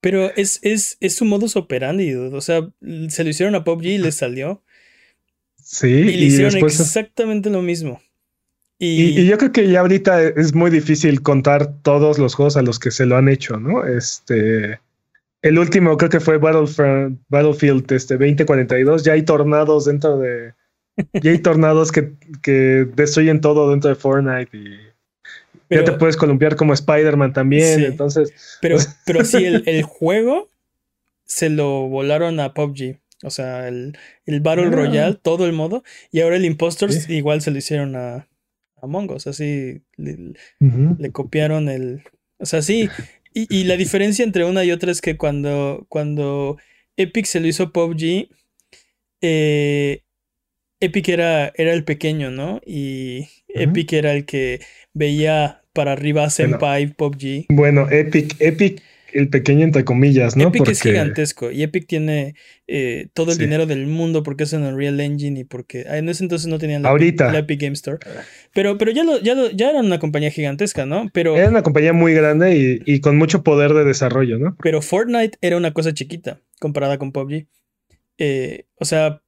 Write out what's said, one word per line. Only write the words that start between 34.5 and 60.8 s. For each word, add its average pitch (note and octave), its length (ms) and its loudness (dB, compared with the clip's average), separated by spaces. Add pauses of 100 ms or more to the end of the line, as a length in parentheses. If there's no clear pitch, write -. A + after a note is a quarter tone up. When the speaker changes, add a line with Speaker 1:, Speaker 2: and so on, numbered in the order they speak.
Speaker 2:
Ah. G3 40 2
Speaker 1:
Royale, D#3 440 0
todo F3 320 -2
el E3+ 80 0
modo. E3 280 -6 (280)
Y E3 100 -2
ahora E3 160 2
el F#3 80 0
Impostors E3 600 -2
Speaker 2:
Sí. D#3+ 100 -6
Speaker 1:
igual D3+ 260 0
se D3+ 120 -4
lo C#3 40 -2
hicieron C#3 400 -6
a, B2 200 -8
a C#3+ 120 -16 (540)
Among E3+ 300 -8
Us. C3 160 -12
Así C#3+ 520 -8 (160)
le, D3 380 -14 (260)
Speaker 2:
Ujú. C#3 380 2
Speaker 1:
le C#3 120 -10
copiaron D3+ 600 -4
el, C3 320 -8 (360)
o - 60 -12
sea, D#3 160 -4
sí. G#3 300 -2 (420)
Y, A3 160 -6
y F#3+ 160 -2
la F3+ 140 0
diferencia G3+ 480 0
entre F#3 180 -2
una F#3 200 0
y F3 80 2
otra F3 200 -4
es E3+ 80 -6
que D#3 160 -4
cuando, C#3+ 720 -4
cuando D3 720 -6 (400)
Epic F#3+ 260 -2
se F3 160 -4
lo D#3+ 60 -2
hizo E3 160 -2
a D#3+ 100 -4
pub E3+ 220 -2
G, E3 340 -4 (960)
eh, D3 800 0 (800)
Epic F#3 260 -2
era, E3 460 0
era E3 180 0
el E3 120 -2
pequeño, D3+ 460 -4
¿no? C#3+ 360 -8
Y C3+ 540 -10 (280)
Speaker 2:
Ujú. - 120 -8
Speaker 1:
Epic E3 340 0
era D3+ 180 0
el C#3+ 120 -2
que B2+ 360 -6 (320)
veía D3+ 720 -2 (100)
para C#3 200 -2
arriba D3 300 -2
a - 20 0
Speaker 2:
Bueno. D3+ 60 -2
Speaker 1:
Senpai, C#3+ 640 0
pub C#3+ 220 -4
G. C3+ 320 -10
Speaker 2:
Bueno, C#3+ 420 4
Epic, D3+ 500 2
Epic, E3 420 2 (300)
el C#3 160 2
pequeño C#3+ 360 2
entre D3 200 2
comillas, B2 520 4
¿no? C#3 120 4
Speaker 1:
Epic F#3+ 200 2
es G3 100 0
Speaker 2:
Porque A#2 120 2